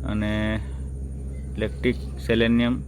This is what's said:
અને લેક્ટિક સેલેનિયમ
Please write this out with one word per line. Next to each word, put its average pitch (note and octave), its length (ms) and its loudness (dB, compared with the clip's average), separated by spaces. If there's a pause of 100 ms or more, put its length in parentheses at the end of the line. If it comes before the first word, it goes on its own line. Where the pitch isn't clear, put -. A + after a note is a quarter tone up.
અને G#2+ 560 0 (960)
લેક્ટિક A2 380 0 (300)
સેલેનિયમ A#2 600 4